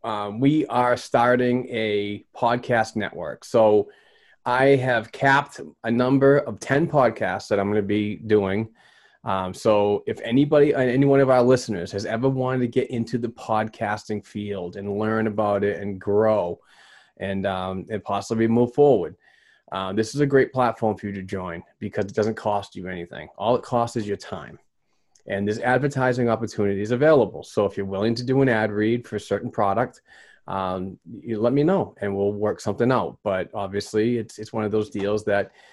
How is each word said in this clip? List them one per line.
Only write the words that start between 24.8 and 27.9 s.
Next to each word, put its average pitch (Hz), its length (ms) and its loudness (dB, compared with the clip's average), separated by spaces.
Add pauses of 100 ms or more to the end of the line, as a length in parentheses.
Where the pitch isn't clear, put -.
And 98 180 -4
there's 107 140 -4
advertising 127 680 0
opportunities 107 600 -2
available. 120 540 2
So - 200 0
if 98 120 -2
you're 98 100 -4
willing 101 300 -2